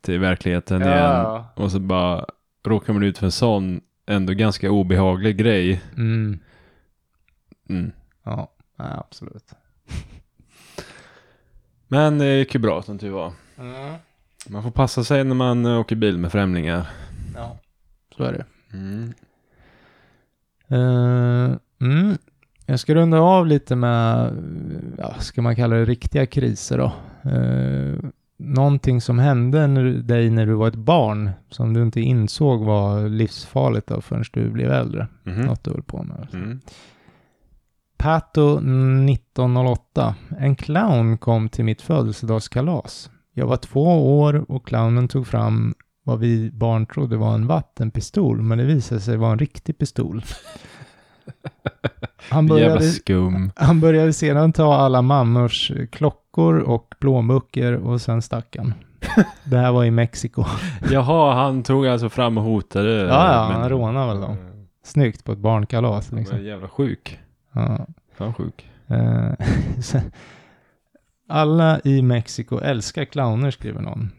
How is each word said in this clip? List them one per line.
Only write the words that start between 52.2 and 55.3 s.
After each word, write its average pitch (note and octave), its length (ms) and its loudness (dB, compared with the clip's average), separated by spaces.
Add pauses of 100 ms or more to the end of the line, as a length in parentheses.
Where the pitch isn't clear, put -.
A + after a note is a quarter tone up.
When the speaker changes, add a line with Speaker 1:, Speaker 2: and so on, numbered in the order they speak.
Speaker 2:
Han D#3 160 4
Speaker 1:
Jävla D#3 80 4
Speaker 2:
började, D#3 340 6
Speaker 1:
skum. F#2 680 0
Speaker 2:
han D#3+ 240 6
började D#3+ 320 4
sedan D3+ 400 2
ta D3+ 220 4
alla C3 280 4
mammors B2 680 2 (200)